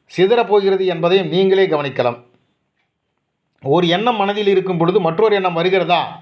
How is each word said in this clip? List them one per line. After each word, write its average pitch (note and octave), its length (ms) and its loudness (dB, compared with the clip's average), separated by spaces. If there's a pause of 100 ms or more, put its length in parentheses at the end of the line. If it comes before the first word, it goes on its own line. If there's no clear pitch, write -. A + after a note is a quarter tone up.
(180)
சிதறப்போகிறது G3 680 0
என்பதையும் F3 420 0
நீங்களே F#3+ 380 2
கவனிக்கலாம். C#3 580 -2 (1400)
ஒரு E3 260 2
எண்ணம் G#3+ 280 0
மனதில் G3+ 320 -2
இருக்கும் F#3 300 0
பொழுது F3+ 240 2
மற்றொரு G#3 340 0
எண்ணம் F#3 220 -2
வருகிறதா F3 440 0 (200)